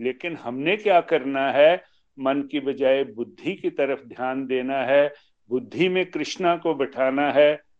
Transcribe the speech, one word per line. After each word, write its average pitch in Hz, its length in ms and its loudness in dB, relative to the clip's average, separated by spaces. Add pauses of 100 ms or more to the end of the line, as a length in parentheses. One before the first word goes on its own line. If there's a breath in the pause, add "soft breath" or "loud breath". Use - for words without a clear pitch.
लेकिन 131 360 -6
हमने 139 400 -4
क्या 202 240 2
करना 139 520 -2
है? 156 300 4 (360 soft breath)
मन 135 240 -2
की 143 180 -6
बजाय 135 440 0
बुद्धि 117 500 -10
की 185 160 -6
तरफ 135 360 -2
ध्यान 131 400 -6
देना 131 320 -2
है, 143 360 2 (360 loud breath)
बुद्धि 123 380 -2
में 185 220 -2
कृष्णा 170 460 -2
को 165 180 -2
बैठाना 135 580 0
है, 147 280 4 (200)